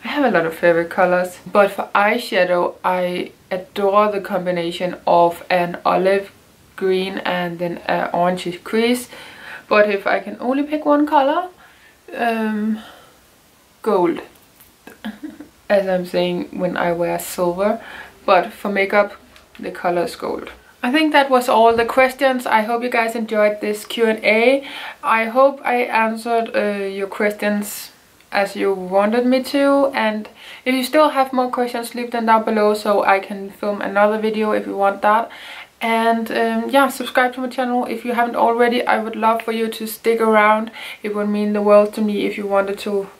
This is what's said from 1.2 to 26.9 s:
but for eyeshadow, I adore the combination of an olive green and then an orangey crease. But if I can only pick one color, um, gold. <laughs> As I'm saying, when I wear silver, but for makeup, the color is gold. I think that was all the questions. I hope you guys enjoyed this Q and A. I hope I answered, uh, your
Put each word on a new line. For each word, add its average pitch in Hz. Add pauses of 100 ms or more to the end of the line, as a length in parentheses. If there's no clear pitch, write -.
but 196
for -
eyeshadow, 202 (100)
I 180 (180)
adore 202
the 196
combination 180 (100)
of 170
an 175
olive 190 (460)
green 190
and 175
then 175
an 175
orangey 175
crease. 240 (600)
But 208
if 196
I 196
can 208
only 262
pick 302
one 294
color, 302 (680)
um, 220 (1000)
gold. 180
<laughs> -
As 190
I'm 180
saying, 180
when 180
I 175
wear 170
silver, 190 (460)
but 190
for -
makeup, 202 (440)
the 190
color 175
is -
gold. - (320)
I 247
think 302
that 277
was 247
all 233
the 233
questions. 254
I 220
hope 233
you 247
guys 226
enjoyed 214
this 208
Q 226
and 220
A. 240 (360)
I 226
hope 269
I 247
answered, 226
uh, 208
your 196